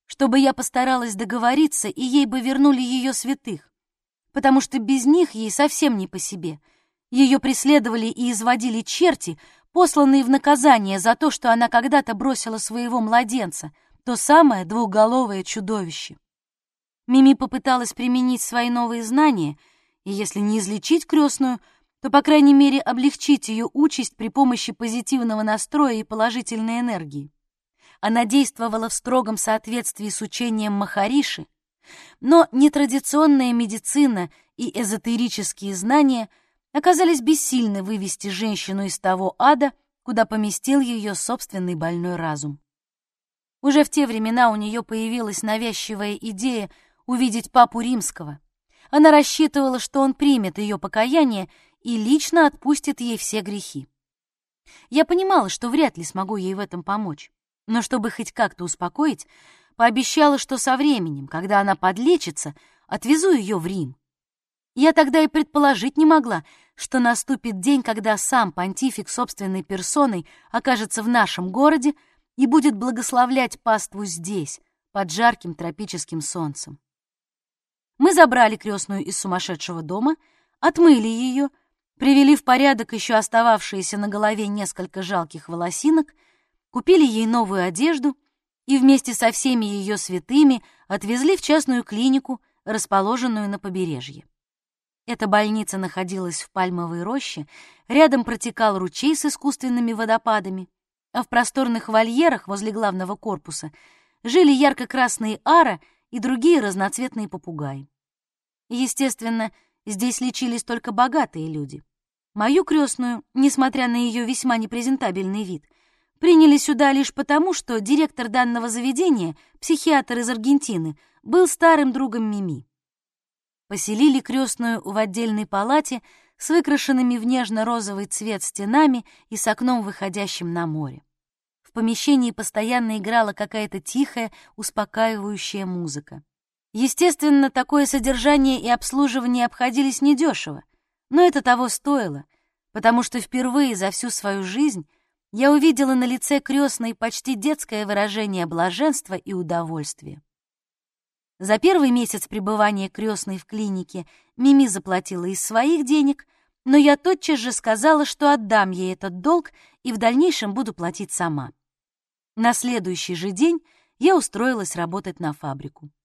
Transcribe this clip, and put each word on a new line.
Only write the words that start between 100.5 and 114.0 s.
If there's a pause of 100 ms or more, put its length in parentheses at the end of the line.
а
в
просторных
вольерах
возле
главного
корпуса (520)
жили
ярко-красные
ара (300)
и
другие
разноцветные
попугаи. (800)
Естественно, (340)
здесь
лечились
только
богатые
люди. (520)
Мою
крестную, (100)
несмотря
на
ее